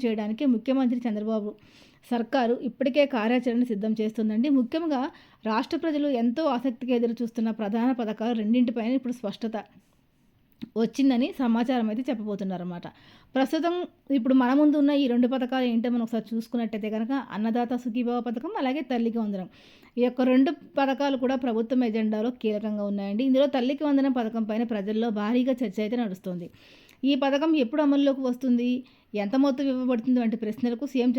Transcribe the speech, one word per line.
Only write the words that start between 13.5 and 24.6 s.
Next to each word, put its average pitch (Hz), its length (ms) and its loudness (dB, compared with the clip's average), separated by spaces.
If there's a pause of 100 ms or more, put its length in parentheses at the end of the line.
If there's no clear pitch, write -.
ఇప్పుడు 262 240 2
మన 262 200 4
ముందు 294 220 4
ఉన్న 285 140 4
ఈ 285 160 2
రెండు 240 220 2
పథకాలు 254 360 -2
ఏంటో 233 260 0
మనం 240 120 0
ఒకసారి 226 340 -4
చూసుకున్నట్టయితే 220 540 -4
కనుక 226 400 -4
అన్నదాత 226 440 -2
సుఖీభవ 240 460 -2
పథకం, 240 380 -6
అలాగే 277 220 -2
తల్లికి 233 380 -2
వందనం, 202 300 -4 (500)
ఈ 240 40 2
యొక్క 247 200 2
రెండు 262 280 6
పథకాలు 277 640 -2
కూడా 254 200 0
ప్రభుత్వం 247 480 0
ఎజెండాలో 220 460 0
కీలకంగా 214 540 -4
ఉన్నాయండి. 202 400 -2
ఇందులో 269 220 6
తల్లికి 277 380 -2
వందనం 277 280 2
పథకం 226 320 -2
పైన 214 180 -2